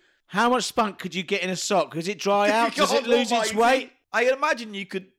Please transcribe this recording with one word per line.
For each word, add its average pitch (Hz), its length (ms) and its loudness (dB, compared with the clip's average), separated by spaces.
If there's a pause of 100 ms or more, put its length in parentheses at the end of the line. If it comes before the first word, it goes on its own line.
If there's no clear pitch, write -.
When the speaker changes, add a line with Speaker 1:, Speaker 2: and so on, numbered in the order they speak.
(280)
Speaker 1:
How 220 200 0
much 240 160 2
spunk 214 340 -2
could 165 160 -10
you 185 80 -4
get 175 200 -2
in 185 80 -4
a 185 60 -2
sock? 170 380 0
Does 165 140 -6
it 202 100 -6
dry 202 320 2
Speaker 2:
<laughs> 214 80 2
Speaker 1:
out? 233 160 0
Does - 180 0
it 269 120 2
Speaker 2:
God - 20 -6
Speaker 1:
lose 233 240 2
its 220 220 0
Speaker 2:
almighty. 202 40 -4
Speaker 1:
weight? 254 360 2 (200)
Speaker 2:
I 226 200 0
imagine 269 420 -2
you 196 120 -8
could 190 220 -8 (100)